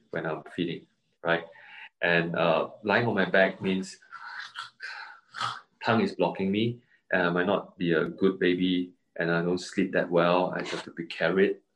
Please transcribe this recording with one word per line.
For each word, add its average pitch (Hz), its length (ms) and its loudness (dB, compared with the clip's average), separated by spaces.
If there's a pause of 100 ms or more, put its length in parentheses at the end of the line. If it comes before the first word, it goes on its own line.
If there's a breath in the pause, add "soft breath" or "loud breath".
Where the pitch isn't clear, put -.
(100)
when 82 160 -6
I'm 78 160 -6 (120)
feeding, 82 320 -6 (380)
right? 85 200 0 (580 loud breath)
And, 85 340 2
uh, 80 320 2 (160)
lying 110 240 2
on 104 60 -2
my 95 140 4
back 95 320 4
means 95 380 -4 (1900 loud breath)
tongue 110 180 4
is 95 120 0
blocking 92 360 0
me, 117 280 0 (340 soft breath)
and 90 100 2
I 87 80 4
might 90 160 2
not - 320 0
be 85 140 2
a 80 120 4
good 92 340 0
baby, 90 520 2 (280)
and 85 120 0
I 85 120 2
don't 90 160 0
sleep - 340 -4
that 87 180 0
well. 87 460 4
I - 60 -6
have 85 220 -6
to - 80 -14
be 82 140 -10
carried, 95 500 2 (200)